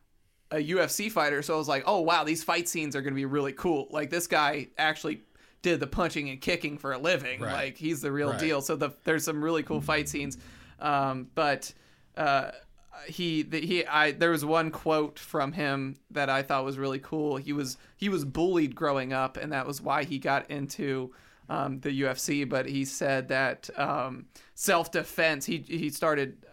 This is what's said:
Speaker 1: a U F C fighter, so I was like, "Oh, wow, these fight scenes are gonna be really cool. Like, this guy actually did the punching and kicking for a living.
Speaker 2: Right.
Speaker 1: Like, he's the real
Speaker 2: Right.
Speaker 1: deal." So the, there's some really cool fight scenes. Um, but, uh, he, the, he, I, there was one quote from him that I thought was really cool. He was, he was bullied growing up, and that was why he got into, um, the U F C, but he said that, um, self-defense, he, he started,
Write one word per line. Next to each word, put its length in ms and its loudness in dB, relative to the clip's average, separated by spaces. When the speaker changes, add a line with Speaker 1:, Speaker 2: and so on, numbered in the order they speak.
Speaker 1:
a 100 0
U 200 2
F 100 2
C 180 -2
fighter, 320 2
so 140 0
I 20 2
was 120 -2
like, 180 0
"Oh, 140 4
wow, 240 4
these 200 0
fight 240 0
scenes 260 -4
are 60 -2
gonna 160 -2
be 80 -2
really 300 0
cool. 360 0
Like, 200 -4
this 160 -2
guy 500 2
actually 460 0
did 180 2
the 60 -4
punching 420 -2
and 140 -10
kicking 340 -2
for 160 -6
a 60 -4
living. 420 0
Speaker 2:
Right. 120 -4
Speaker 1:
Like, 260 -4
he's 240 -2
the 100 -2
real 180 0
Speaker 2:
Right. 80 -2
Speaker 1:
deal." 220 0
So 160 -2
the, 140 -2
there's 200 2
some 180 -2
really 200 2
cool 180 -2
fight 300 0
scenes. 260 -4
Um, 560 0
but, 380 0
uh, 320 2
he, 360 0
the, 180 -2
he, 260 0
I, 260 6
there 180 4
was 140 2
one 260 4
quote 480 2
from 340 -2
him 440 -2
that 180 0
I 140 2
thought 220 0
was 120 -4
really 220 -2
cool. 380 -2
He 180 -4
was, 240 -4
he 140 0
was 140 2
bullied 500 2
growing 400 0
up, 240 0
and 140 -6
that 140 -2
was 140 -6
why 240 0
he 140 -4
got 320 0
into, 640 -4
um, 320 -4
the 120 -2
U 160 2
F 100 -4
C, 260 0
but 220 0
he 180 0
said 440 0
that, 400 0
um, 480 -2
self-defense, 920 2
he, 140 -2
he 320 -4
started, 640 0